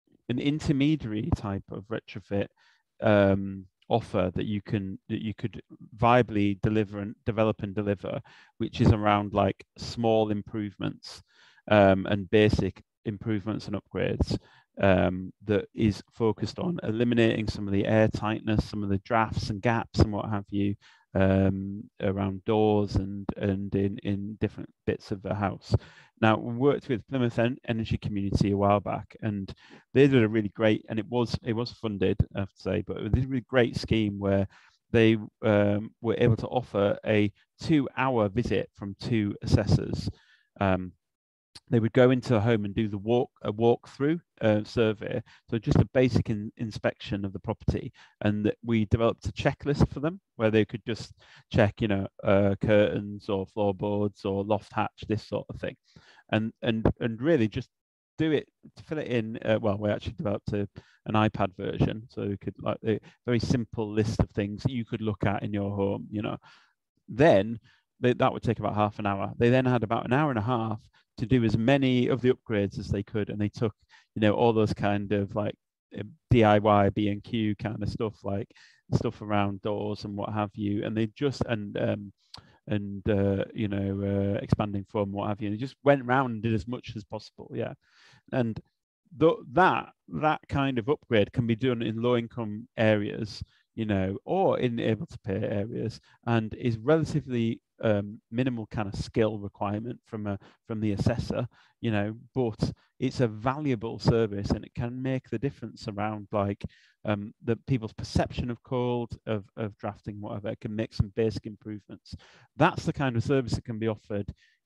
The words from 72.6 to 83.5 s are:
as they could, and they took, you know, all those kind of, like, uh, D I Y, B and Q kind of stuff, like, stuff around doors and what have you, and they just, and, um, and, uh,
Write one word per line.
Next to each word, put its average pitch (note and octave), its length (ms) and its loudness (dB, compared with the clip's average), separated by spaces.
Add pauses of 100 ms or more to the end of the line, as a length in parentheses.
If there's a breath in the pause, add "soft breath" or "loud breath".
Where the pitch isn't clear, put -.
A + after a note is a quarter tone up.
as G2 100 -8
they G2+ 140 -2
could, G2+ 260 -4
and G#2 100 -8
they G#2 120 0
took, - 240 -2 (400 soft breath)
you G#2+ 60 -8
know, G#2+ 120 6
all A#2 220 4
those G#2+ 180 4
kind G2+ 400 -2
of, G2 220 0
like, G#2 200 -4 (440)
uh, - 40 -6 (280)
D A#2 140 8
I G#2 160 8
Y, G2+ 300 6
B G#2 180 0
and G2+ 140 -4
Q G#2+ 340 -2
kind G#2+ 260 -8
of G2+ 80 -4
stuff, - 340 -6
like, G2+ 240 -4 (460 soft breath)
stuff - 260 -2
around G2+ 400 -2
doors G#2 440 -6
and G#2 120 -8
what G2+ 160 -6
have G#2 220 -2
you, G#2 280 -2
and A2 140 -4
they A2+ 120 0
just, C3 380 -4
and, G#2 300 -4
um, G#2 360 -2 (560 loud breath)
and, G2+ 420 -4
uh, G2 420 2